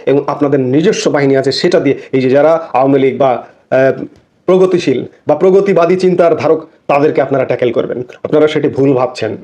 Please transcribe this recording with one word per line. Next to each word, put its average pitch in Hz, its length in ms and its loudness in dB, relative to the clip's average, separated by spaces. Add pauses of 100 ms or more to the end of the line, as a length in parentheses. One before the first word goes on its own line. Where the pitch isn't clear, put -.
এবং 139 220 0
আপনাদের 139 320 0
নিজস্ব 143 520 0
বাহিনী 139 240 0
আছে 135 160 0
সেটা 175 280 0
দিয়ে, 139 160 0 (160)
এই 135 100 0
যে 127 80 0
যারা 147 220 4 (220)
আওয়ামী 135 260 2
লীগ 131 180 0
বা, 131 140 0
আহ, 131 720 -2 (420)
প্রগতিশীল 180 520 2 (280)
বা 151 80 2
প্রগতিবাদী 185 600 2
চিন্তার 180 400 2
ধারক, 156 240 0 (280)
তাদেরকে 147 340 0
আপনারা 131 240 -2
ট্যাকল 123 260 -2
করবেন। - 280 -4 (240)
আপনারা 151 240 2
সেটি 151 200 -2
ভুল 135 260 0
ভাবছেন। 120 380 -4 (120)